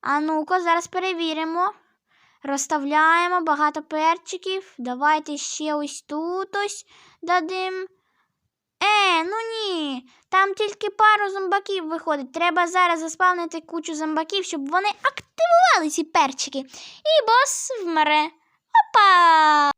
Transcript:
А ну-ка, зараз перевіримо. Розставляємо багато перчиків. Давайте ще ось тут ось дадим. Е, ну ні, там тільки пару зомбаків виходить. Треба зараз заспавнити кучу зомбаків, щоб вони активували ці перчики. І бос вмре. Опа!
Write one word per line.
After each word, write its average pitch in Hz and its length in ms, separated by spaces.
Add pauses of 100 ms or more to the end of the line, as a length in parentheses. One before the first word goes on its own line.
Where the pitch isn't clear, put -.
А 285 200
ну-ка, 311 400
зараз 339 260
перевіримо. 339 840 (680)
Розставляємо 311 960
багато 302 420
перчиків. 339 960
Давайте 285 580
ще 302 380
ось 294 280
тут 359 540
ось 403 300 (360)
дадим. 370 640 (960)
Е, 381 420
ну 392 120 (160)
ні, 330 580 (180)
там 381 260
тільки 415 360
пару 415 400
зомбаків 392 580
виходить. 294 440
Треба 349 340
зараз 349 340
заспавнити 339 600
кучу 330 340
зомбаків, 320 500
щоб 277 240
вони 370 200
активували 587 1000
ці 330 140
перчики. 277 540
І 554 680
бос 508 440 (140)
вмре. 302 460 (460)
Опа! 330 1000